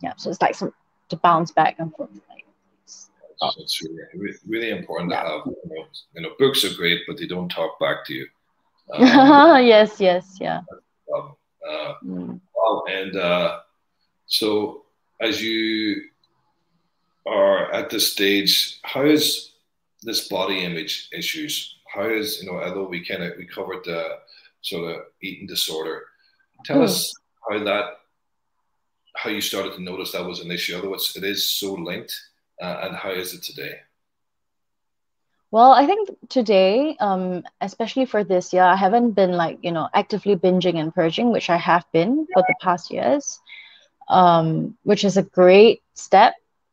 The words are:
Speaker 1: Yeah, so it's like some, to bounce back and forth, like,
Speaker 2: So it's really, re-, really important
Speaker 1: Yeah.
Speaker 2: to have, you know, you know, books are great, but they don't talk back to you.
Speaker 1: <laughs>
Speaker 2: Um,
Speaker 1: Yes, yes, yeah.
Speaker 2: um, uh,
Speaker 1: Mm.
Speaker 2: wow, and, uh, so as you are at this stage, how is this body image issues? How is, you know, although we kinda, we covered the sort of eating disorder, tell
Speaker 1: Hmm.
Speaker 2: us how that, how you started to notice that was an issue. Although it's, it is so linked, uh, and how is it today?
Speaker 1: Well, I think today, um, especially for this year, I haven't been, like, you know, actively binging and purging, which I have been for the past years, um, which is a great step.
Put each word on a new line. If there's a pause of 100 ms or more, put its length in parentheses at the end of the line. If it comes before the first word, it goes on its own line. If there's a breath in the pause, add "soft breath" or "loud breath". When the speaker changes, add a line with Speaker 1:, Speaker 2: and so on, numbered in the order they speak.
Speaker 1:
Yeah,
so
it's
like
some, (380)
to
bounce
back
and
forth, (200)
like, (400)
Speaker 2:
So
it's
really, (100)
re-, (100)
really
important
Speaker 1:
Yeah.
Speaker 2:
to
have,
you (100)
know, (280)
you
know,
books
are
great,
but
they
don't
talk
back
to
you. (600)
Speaker 1:
<laughs>
Speaker 2:
Um,
Speaker 1:
Yes,
yes,
yeah. (540)
Speaker 2:
um, (320)
uh, (120)
Speaker 1:
Mm. (160)
Speaker 2:
wow,
and,
uh, (680)
so (340)
as
you (1160)
are
at
this
stage,
how
is (520)
this
body
image
issues? (180)
How
is,
you
know,
although
we
kinda,
we
covered
the (420 soft breath)
sort
of (200)
eating
disorder, (580)
tell
Speaker 1:
Hmm.
Speaker 2:
us (360)
how
that, (1300)
how
you
started
to
notice
that
was
an
issue.
Although
it's,
it
is
so
linked, (480)
uh,
and
how
is
it
today? (1700)
Speaker 1:
Well,
I
think (200)
today,
um, (180)
especially
for
this
year,
I
haven't
been,
like,
you
know,
actively
binging
and
purging,
which
I
have
been
for
the
past
years, (720 loud breath)
um,
which
is
a
great (120)
step. (380)